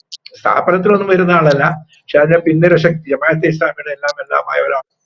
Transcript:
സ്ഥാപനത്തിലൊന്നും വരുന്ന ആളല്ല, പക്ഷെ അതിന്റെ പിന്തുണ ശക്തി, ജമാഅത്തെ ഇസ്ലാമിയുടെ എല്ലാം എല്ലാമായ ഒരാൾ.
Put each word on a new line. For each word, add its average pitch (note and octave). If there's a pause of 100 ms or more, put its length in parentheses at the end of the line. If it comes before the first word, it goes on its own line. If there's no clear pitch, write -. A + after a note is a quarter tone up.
(400)
സ്ഥാപനത്തിലൊന്നും F#3+
വരുന്ന F3+
ആളല്ല, D3+ (260)
പക്ഷെ -
അതിന്റെ D#3+
പിന്തുണ E3
ശക്തി, D#3+
ജമാഅത്തെ D#3
ഇസ്ലാമിയുടെ D#3
എല്ലാം D3
എല്ലാമായ C#3+
ഒരാൾ. C#3 (240)